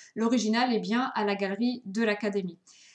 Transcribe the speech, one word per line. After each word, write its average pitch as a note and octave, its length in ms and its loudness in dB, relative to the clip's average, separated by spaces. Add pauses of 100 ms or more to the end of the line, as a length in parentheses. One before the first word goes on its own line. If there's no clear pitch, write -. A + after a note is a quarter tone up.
(140)
L'original A3+ 600 2
est G#3 60 2
bien A#3 340 0
à G#3 100 0
la G3+ 120 2
Galerie G3+ 500 -2
de G3 160 -2
l'Académie. G3+ 560 -2 (360)